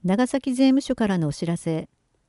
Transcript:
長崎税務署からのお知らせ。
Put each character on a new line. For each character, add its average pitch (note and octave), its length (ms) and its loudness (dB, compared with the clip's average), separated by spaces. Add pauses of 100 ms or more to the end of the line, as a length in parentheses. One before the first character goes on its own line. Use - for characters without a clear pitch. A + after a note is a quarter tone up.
長 G3+ 220 2
崎 C4+ 260 -4
税 B3+ 120 2
務 C4+ 160 4
署 C4 160 -4
か A3+ 100 0
ら G3 100 0
の D#3+ 120 0
お C#3+ 40 -2
知 - 140 -6
ら F3+ 100 -2
せ。 D#3+ 320 -4 (400)